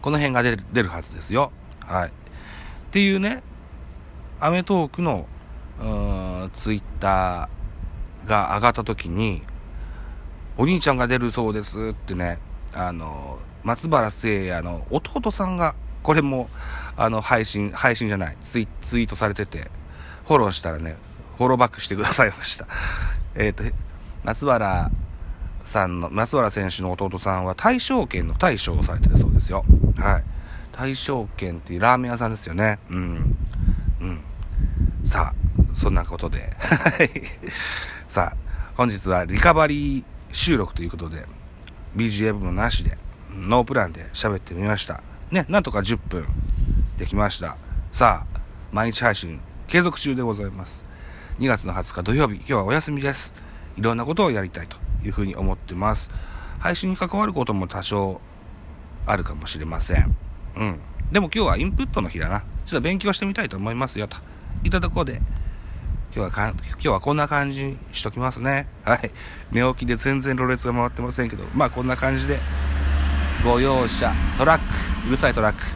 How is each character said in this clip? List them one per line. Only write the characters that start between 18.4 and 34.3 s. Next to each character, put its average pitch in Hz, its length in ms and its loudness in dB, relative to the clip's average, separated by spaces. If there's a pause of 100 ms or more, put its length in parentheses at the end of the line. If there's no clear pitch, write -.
イ-、 107 80 0 (140)
ツ - 160 -2
イ - 60 2
ー - 40 0
ト 98 100 -6
さ 110 100 2
れ 104 60 0
て 101 120 -2
て、 82 240 -10 (560)
フ 156 100 6
ォ - 20 10
ロ 113 100 6
ー - 60 0
し - 80 -2
た 85 100 -2
ら 78 80 -4
ね、 80 160 -6 (420)
フ 123 80 2
ォ - 40 6
ロ 131 60 6
ー - 20 0
バ 123 120 6
ッ - 20 -4
ク - 100 -8
し - 60 -2
て 98 80 -2
く 101 80 -2
だ - 80 2
さ 127 140 8
い 101 60 2
ま - 120 -10
し - 140 2
た。 - 100 -12 (340)
<laughs> - 340 -2
え 107 140 2
ー 95 40 -2
と、 107 100 -6 (600)
松 113 220 -2
原 95 460 4 (720)
さ 98 220 2
ん 87 140 -2
の、 85 100 -4
松 110 260 0
原 120 140 4
選 98 200 0
手 95 120 -4
の 92 100 -2
弟 92 260 -4
さ 95 200 0
ん 92 80 -2
は 92 100 -2
大 240 200 4
勝 240 320 2
軒 90 200 -2
の - 80 0
大 151 220 4
将 87 180 0
を 85 80 4
さ 87 100 2
れ 82 60 0
て - 100 8
る - 80 8
そ - 100 8
う - 60 4
で - 80 8
す - 80 0
よ。 92 160 0 (320)
は 98 220 4
い。 - 40 -2 (480)
大 131 200 -2
勝 131 360 -2 (100)
軒 87 200 -4
っ - 20 -8
て 87 140 -8
い 87 40 -2
う - 20 -2
ラ 120 160 8
ー - 20 2
メ 127 120 -2
ン - 20 -2
屋 120 60 -2
さ 117 100 0
ん 110 40 0
で 110 60 -4
す - 100 -4
よ 82 60 -6
ね。 104 260 4 (100)
う 87 80 -4
ん。 87 400 2 (640)
う - 40 -4
ん。 87 160 -4 (800)